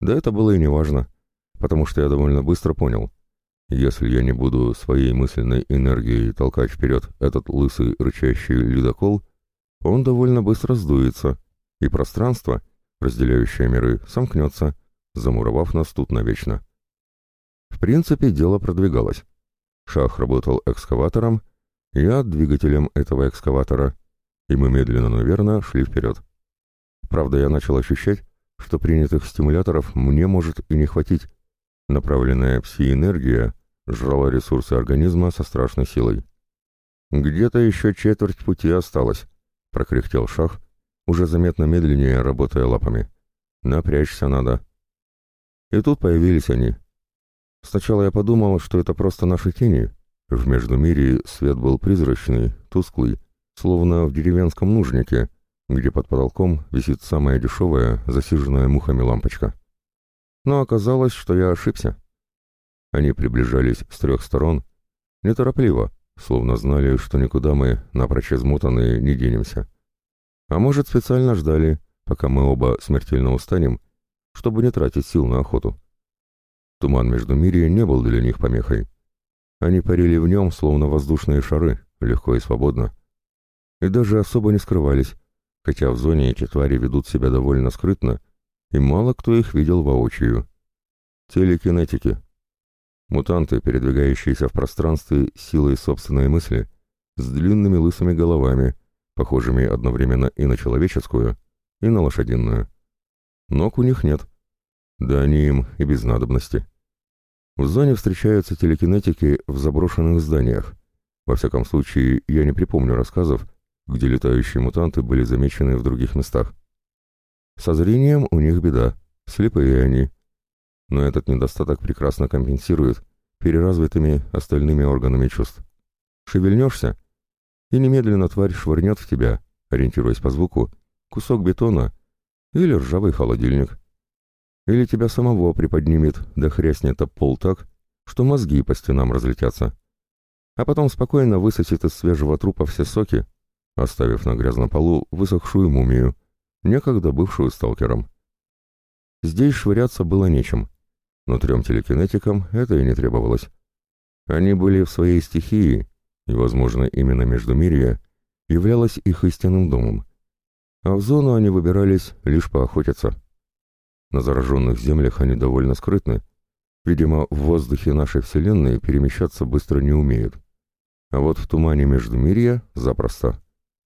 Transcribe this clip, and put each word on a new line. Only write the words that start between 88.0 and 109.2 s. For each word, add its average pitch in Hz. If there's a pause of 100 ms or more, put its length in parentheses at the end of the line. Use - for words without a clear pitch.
и 71
мало 90
кто -
их 117
видел 80
воочию. 60 (800)
Телекинетики. 87 (920)
Мутанты, 73
передвигающиеся 65
в -
пространстве 71
силой 71
собственной 67
мысли, 58 (480)
с 62
длинными 95
лысыми 87
головами — 65 (400)
похожими 64
одновременно 62
и -
на 64
человеческую, 60 (440)
и 110
на 107
лошадиную. 57 (800)
Ног 110
у 123
них 127
нет. 73 (720)
Да 67
они 76
им 67 (120)
и 73
без 69
надобности. 60 (920)
В 69
зоне 127
встречаются 101
телекинетики 82